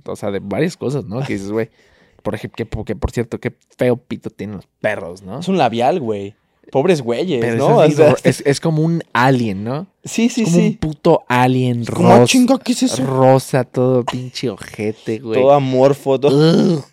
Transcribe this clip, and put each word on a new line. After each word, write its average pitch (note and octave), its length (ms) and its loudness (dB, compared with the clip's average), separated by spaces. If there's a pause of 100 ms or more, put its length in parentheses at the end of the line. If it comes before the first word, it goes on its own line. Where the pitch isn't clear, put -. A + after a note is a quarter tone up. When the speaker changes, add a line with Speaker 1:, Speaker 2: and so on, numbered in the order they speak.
Speaker 1:
o - 100 -10
sea, G#2 160 -8
de G2 80 -6
varias A2+ 380 -4
cosas, B2 280 -6
¿no? G#2 160 -8
Que C3+ 120 -6
dices, G2 180 -8
güey, A2 180 -4 (540)
por G2+ 120 -6
ejemplo, - 300 -10 (200)
que, G#2+ 80 -6
que, - 20 -12
por - 160 -6
cierto, A2+ 280 -6
qué - 180 -8 (200)
feo B2 200 0
pito - 320 -12
tienen G#2 280 -12
los - 100 -18 (120)
perros, G2+ 420 -6
¿no? G2+ 180 -14
Speaker 2:
Es F3 100 -12
un F#3+ 80 0
labial, B2+ 420 0
güey. G#2 360 -8 (360)
Pobres D3 300 2
güeyes, B2 400 -2
Speaker 1:
Pero A#2 160 -2
Speaker 2:
¿no? F3+ 260 4
Speaker 1:
eso - 0 -
es D3+ 100 4
Speaker 2:
O D3 40 -6
sea, D3+ 140 6
Speaker 1:
ro-, B2+ 120 2
es, - 220 0
es C#3+ 160 0
como D#3+ 200 0
un E3 220 -2 (100)
alien, A#2+ 520 0
¿no? C#3+ 200 -8 (180)
Speaker 2:
Sí, A#3 260 -2
sí, A#3+ 140 -4
Speaker 1:
Es - 60 -2
como F3 120 2
Speaker 2:
sí. E3+ 60 2
Speaker 1:
un D#3+ 100 -4
puto D#3 500 0
alien B2 540 0
Speaker 2:
Es A2+ 100 -6
como, - 180 2
"Ah, - 100 8
Speaker 1:
rosa. B3 120 8
Speaker 2:
chinga, B3+ 260 4
¿qué - 140 -4
es B3 120 -2
eso?". C4 220 -2
Speaker 1:
Rosa, C3 600 2
todo B2+ 400 0
pinche B2+ 440 -8
ojete, G#2+ 680 -8
güey. A2 200 -4
Speaker 2:
Todo C3+ 140 6
amorfo, C3+ 680 2
todo D3+ 580 2
Speaker 1:
Ugh, C3 160 -10